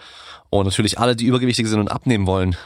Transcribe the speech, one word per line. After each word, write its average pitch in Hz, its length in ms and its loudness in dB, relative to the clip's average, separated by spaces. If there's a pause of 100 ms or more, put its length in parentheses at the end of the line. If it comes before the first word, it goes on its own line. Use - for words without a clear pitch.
(480)
Und 101 160 2
natürlich 98 340 0
alle, 123 160 2
die 113 120 -2
übergewichtig 123 420 0
sind 107 100 0
und 104 140 -2
abnehmen 107 340 0
wollen 92 400 0